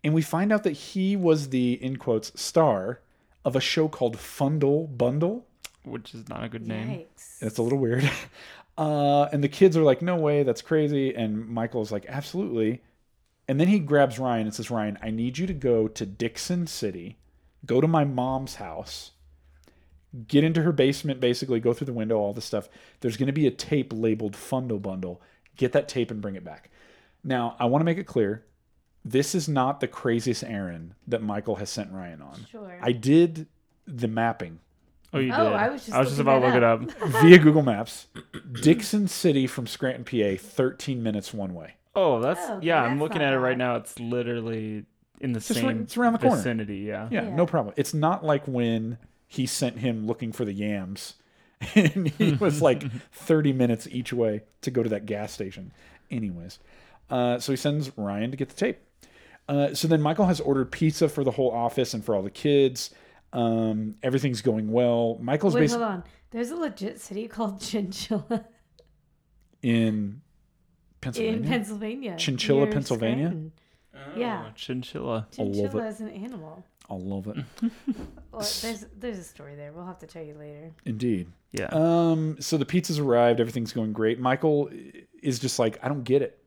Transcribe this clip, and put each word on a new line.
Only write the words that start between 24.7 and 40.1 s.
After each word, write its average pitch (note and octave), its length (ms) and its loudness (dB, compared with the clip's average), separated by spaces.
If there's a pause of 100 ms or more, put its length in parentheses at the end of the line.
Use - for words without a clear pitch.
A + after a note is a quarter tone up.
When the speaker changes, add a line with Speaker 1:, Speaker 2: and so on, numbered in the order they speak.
Speaker 1:
Bundle. F#2 400 -8 (340)
Get B2+ 140 2
that C#3+ 160 2
tape A#2+ 240 -4
and G#2+ 100 -8
bring G2 140 -8
it F2+ 100 -14
back." D#2 240 -16 (540)
Now, A#2+ 380 -2
I A#2+ 60 2
wanna C#3+ 180 4
make E3+ 140 2
it G3 100 -10
clear, A2 360 0 (600)
this C3+ 300 0
is D#3 140 0
not C#3 320 0
the B2 80 0
craziest A#2 560 -2
errand F2 500 -8 (120)
that A2+ 160 -2
Michael G#2 340 -4
has G2 140 -8
sent G2 220 -8
Ryan F2 300 -14
on. C#2+ 280 -18
Speaker 3:
Sure. - 320 -18
Speaker 1:
I B2 100 2
did D#3 540 2 (400)
the B2 220 -4
mapping A2 520 -2 (520)
Speaker 2:
Oh, D3 80 -2
you B2+ 120 0
Speaker 3:
Oh, - 180 2
Speaker 2:
did. - 20 0
Speaker 3:
I G#3+ 160 0
was C#4 160 -6
just A3 100 -8
Speaker 2:
I B2+ 60 4
was C3 80 4
just C3+ 100 -2
Speaker 3:
looking C3+ 200 4
Speaker 2:
about B2+ 140 4
to B2 80 6
Speaker 3:
that A2+ 200 6
Speaker 2:
look B2+ 100 -6
it - 60 -14
Speaker 3:
up. - 60 -8 (120)
Speaker 2:
up. - 80 6
Speaker 1:
<laughs> - 0 -
via F3 160 12
Google D3+ 240 8
Maps. A#2 460 -2 (540)
Dixon G#3 440 4
City C#3 400 2
from A#2+ 220 -6
Scranton, B2+ 340 -4
P A2+ 200 0